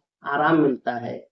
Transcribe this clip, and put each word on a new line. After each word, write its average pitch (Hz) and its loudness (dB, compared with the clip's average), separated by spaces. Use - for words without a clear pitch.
आराम 151 2
मिलता 131 0
है। 120 -10